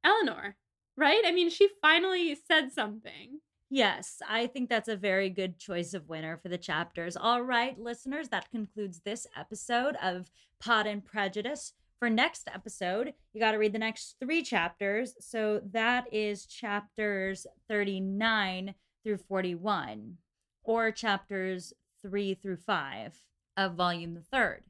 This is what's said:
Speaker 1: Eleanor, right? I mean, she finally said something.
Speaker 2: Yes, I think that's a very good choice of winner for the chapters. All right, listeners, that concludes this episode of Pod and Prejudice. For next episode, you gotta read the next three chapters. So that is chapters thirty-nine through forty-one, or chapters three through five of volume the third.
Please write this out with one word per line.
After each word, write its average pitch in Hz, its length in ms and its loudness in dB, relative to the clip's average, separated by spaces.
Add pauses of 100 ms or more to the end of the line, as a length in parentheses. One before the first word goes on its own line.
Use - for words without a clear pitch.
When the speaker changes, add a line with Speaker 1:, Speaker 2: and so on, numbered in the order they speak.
Speaker 1:
Eleanor, 302 520 4 (420)
right? 311 260 6
I 349 80 4
mean, 339 200 4
she 403 180 8 (100)
finally 339 540 4
said 302 380 2
something. 220 720 -8 (280)
Speaker 2:
Yes, 220 580 2
I 233 200 0
think 254 200 -4
that's 220 200 0
a 226 80 -2
very 190 340 2
good 185 300 -4
choice 175 340 -4
of 156 160 -10
winner 160 280 -6
for 180 120 -14
the 175 80 -4
chapters. 170 580 -4
All 240 280 2
right, 254 360 0
listeners, 254 500 -6
that 185 200 -4
concludes 202 520 -8
this 220 260 -8 (100)
episode 240 640 -2
of 180 300 -4 (280)
Pod 214 280 2
and 208 180 -4
Prejudice. 208 680 -4 (260)
For 240 100 2
next 254 420 2
episode, 202 640 -4 (180)
you 214 80 -12
gotta 220 200 4
read 214 140 4
the 220 40 -2
next 220 420 -4
three 311 220 0
chapters. 202 800 0
So 214 420 -2 (100)
that 240 400 0
is 208 360 -2
chapters 202 1000 -4 (220)
thirty-nine 196 1080 0 (300)
through 214 140 -2
forty-one, 175 1000 -4 (460)
or 226 280 2
chapters 190 840 -2 (280)
three 196 320 -2
through 190 220 -4
five 160 720 -4 (320)
of 190 160 0
volume 170 400 0
the 170 80 -12
third. 226 480 0